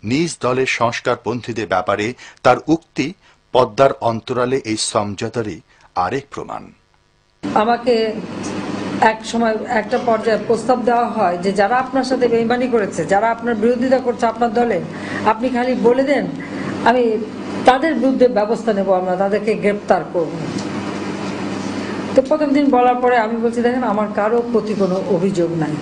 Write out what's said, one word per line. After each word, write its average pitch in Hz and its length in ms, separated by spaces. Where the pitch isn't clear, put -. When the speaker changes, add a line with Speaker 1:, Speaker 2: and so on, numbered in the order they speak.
Speaker 1:
নিজ 143 380
দলের 127 240
সংস্কারপন্থীদের 120 1000
ব্যাপারে 101 460
তার 127 140
উক্তি 156 460
পদ্মার 123 400
অন্তরালে 120 640
এই 110 200
সমঝোতারই 104 840
আরেক 95 340
প্রমাণ। - 420
Speaker 2:
আমাকে 226 600
এক 220 240
সময় 226 320
একটা 240 300
পর্যায়ে 220 500
প্রস্তাব 233 360
দেওয়া 233 260
হয় 196 280
যে, 185 140
"যারা 202 260
আপনার 262 260
সাথে 247 240
বেইমানি 233 400
করেছে, 190 380
যারা 202 260
আপনার 233 240
বিরোধিতা 247 440
করছে 240 260
আপনার 226 280
দলে, 226 280
আপনি 226 240
খালি 247 240
বলে 240 300
দেন, 254 240
আমি 233 320
তাদের 269 280
বিরুদ্ধে 254 340
ব্যবস্থা 214 460
নেব, 196 200
আমরা 185 220
তাদেরকে 202 380
গ্রেপ্তার 190 480
করব।" 160 180
তো 262 60
প্রথম 294 320
দিন 285 160
বলার 247 260
পরে 247 220
আমি 226 200
বলছি, 233 240
"দেখেন, 247 220
আমার 208 320
কারো 220 360
প্রতি 214 220
কোনো 185 340
অভিযোগ 170 440
নাই। 156 200